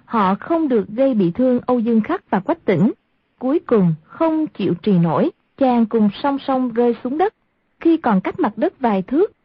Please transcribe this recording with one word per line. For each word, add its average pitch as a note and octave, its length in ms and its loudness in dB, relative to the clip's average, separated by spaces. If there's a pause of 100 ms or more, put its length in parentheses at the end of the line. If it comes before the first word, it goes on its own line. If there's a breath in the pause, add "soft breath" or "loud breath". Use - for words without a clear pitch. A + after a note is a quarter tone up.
họ G3 300 0
không E4 320 -2
được G#3+ 200 0
gây C4 260 0
bị F#3 180 2
thương B3 340 0
Âu B3+ 140 0
Dương A3+ 220 2
Khắc - 280 -6
và G3+ 100 -2
Quách - 260 -6
Tĩnh. G3 260 2 (480)
Cuối C4+ 200 -2
cùng, F#3+ 340 2 (100)
không D#4+ 440 -2
chịu - 260 -4
trì F#3 240 0
nổi, E3+ 340 0 (260)
chàng A#3+ 280 2
cùng G#3+ 240 2 (140)
song C#4 140 -2 (100)
song C4 220 -2
rơi A#3 340 0
xuống C4 140 -6
đất. F#4+ 160 0 (460)
Khi E4 180 2
còn G#3+ 240 2
cách - 180 -6
mặt A3+ 180 -2
đất D4 220 -4
vài G#3+ 220 0
thước, D4+ 300 -2 (140)